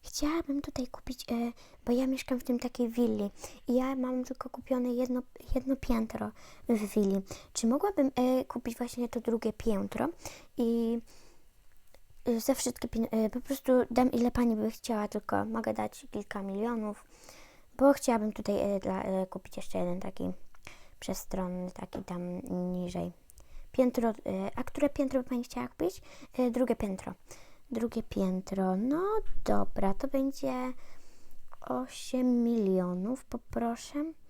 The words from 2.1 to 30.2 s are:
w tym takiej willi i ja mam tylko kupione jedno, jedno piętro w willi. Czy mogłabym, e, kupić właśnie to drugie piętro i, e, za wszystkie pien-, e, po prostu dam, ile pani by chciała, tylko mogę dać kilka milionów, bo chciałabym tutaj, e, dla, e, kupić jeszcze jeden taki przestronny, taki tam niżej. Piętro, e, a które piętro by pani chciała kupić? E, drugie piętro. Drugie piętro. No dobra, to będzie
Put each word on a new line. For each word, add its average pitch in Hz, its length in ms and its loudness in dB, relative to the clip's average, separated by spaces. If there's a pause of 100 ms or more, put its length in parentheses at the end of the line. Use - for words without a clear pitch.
w - 40 -10
tym 240 160 0
takiej 240 300 -2
willi 220 400 2 (380)
i 240 80 2
ja 262 200 2
mam 254 280 -2
tylko - 260 -8
kupione 247 440 -2
jedno, 247 280 0 (340)
jedno 262 200 2
piętro 220 560 -2 (380)
w 208 240 2
willi. 196 280 4 (320)
Czy - 140 0
mogłabym, 294 480 4
e, 254 300 4
kupić 240 320 -6
właśnie 240 320 -4
to 226 120 -4
drugie 226 320 0
piętro 208 560 0 (480)
i, 233 420 2 (1300)
e, 233 140 2
za 262 140 2
wszystkie - 340 -2
pien-, 226 240 0
e, 220 180 2
po 247 120 -4
prostu - 300 -2 (200)
dam, 254 200 4
ile 240 200 2
pani 233 240 4
by 214 160 0
chciała, 208 360 -2
tylko 208 380 -2
mogę 220 280 -2
dać 214 380 -6
kilka 208 320 -6
milionów, 214 640 -4 (720)
bo 277 160 10
chciałabym 220 400 2
tutaj, 202 260 0
e, 202 200 2
dla, 196 240 -2
e, 190 240 0
kupić - 300 -10
jeszcze 190 200 -4
jeden 180 220 0
taki 185 340 -4 (680)
przestronny, 180 720 -4
taki - 320 -10
tam 180 380 -6 (320)
niżej. 180 380 -4 (600)
Piętro, 247 380 4
e, 214 40 -2 (420)
a 247 80 -4
które 285 260 0
piętro 269 340 0
by - 60 -10
pani 247 140 -2
chciała 247 240 -6
kupić? - 340 -4 (360)
E, 247 140 2
drugie 247 240 2
piętro. 196 380 -6 (580)
Drugie 226 320 -2
piętro. 190 720 0
No 262 260 0 (420)
dobra, 202 500 6
to - 140 0
będzie 262 680 -2 (880)